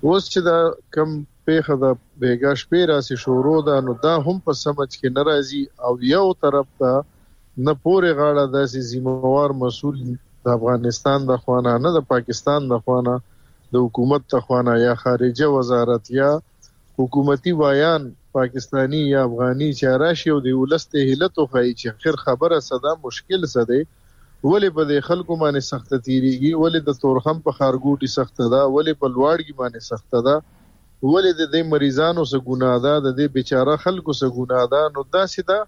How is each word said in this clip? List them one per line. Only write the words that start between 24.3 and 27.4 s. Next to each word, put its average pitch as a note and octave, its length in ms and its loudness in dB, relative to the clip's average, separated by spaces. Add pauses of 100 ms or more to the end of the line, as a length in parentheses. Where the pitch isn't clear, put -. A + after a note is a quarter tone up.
ولې G3 340 4
په D#3 120 2
دې C#3+ 100 2 (100)
خلکو F3 240 -2 (100)
باندې C#3+ 280 0
سخته C3 260 -4 (100)
تیریږي؟ C3 440 2 (100)
ولې E3 260 2
د C#3+ 160 -2
تورخم C#3+ 420 0